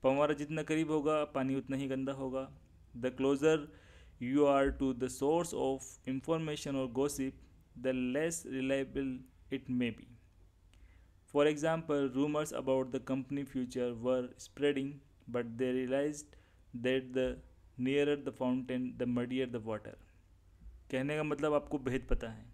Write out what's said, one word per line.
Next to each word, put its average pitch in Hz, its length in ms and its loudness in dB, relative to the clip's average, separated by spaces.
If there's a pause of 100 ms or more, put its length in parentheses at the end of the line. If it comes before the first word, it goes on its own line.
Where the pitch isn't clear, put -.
फव्वारा 143 320 4
जितना 147 280 -4
करीब 156 280 0
होगा 156 340 2
पानी 135 300 -2
उतना 135 220 -4
ही 135 120 -4
गंदा 135 240 -2
होगा। 135 380 -6 (480)
The 123 120 0
closer 139 480 4 (640)
you 139 260 6
are 139 240 6 (100)
to 131 120 2
the 123 240 -2
source 165 360 2
of 135 260 0 (280)
information 151 640 -2
or 131 200 -2
gossip, 135 360 0 (480)
the 131 140 -2 (240)
less 165 300 -2
reliable 135 680 -2 (400)
it 131 180 -6
may 123 300 2
be। - 80 -20 (1300)
For 143 120 6
example, 151 720 2
rumors 151 360 2
about 131 400 0
the 131 80 -2
company 135 440 -4
future 123 420 -4 (160)
were 127 260 0 (100)
spreading, 139 500 0 (420)
but 120 160 -2 (140)
they 127 120 2
realized 139 640 -2 (420)
that 127 380 0
the 127 120 2 (540)
nearer 143 360 4
the 135 260 -8
fountain, 127 400 0 (140)
the 123 100 -2
muddier 123 400 0
the 120 140 -6
water। 107 340 -6 (960)
कहने 139 260 0
का 156 60 0
मतलब 151 320 0
आपको 147 240 0
भेद 127 320 -2
पता 120 180 2
है। 110 260 -12